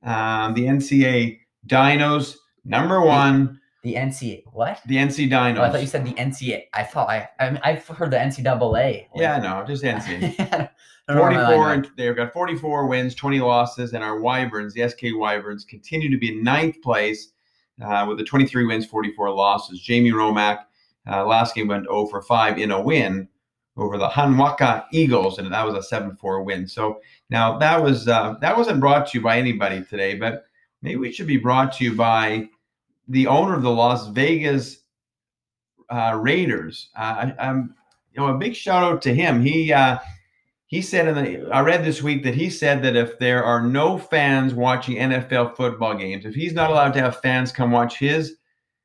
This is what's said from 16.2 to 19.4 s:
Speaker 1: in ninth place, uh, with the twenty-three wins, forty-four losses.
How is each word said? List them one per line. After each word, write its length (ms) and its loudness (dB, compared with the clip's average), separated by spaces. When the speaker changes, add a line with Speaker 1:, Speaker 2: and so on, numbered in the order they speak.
Speaker 1:
in 60 -6
ninth 380 0
place, 500 -2
uh, 240 -2
with 120 -4
the 40 -4
twenty-three 420 2
wins, 200 -2
forty-four 460 -4
losses. 500 -2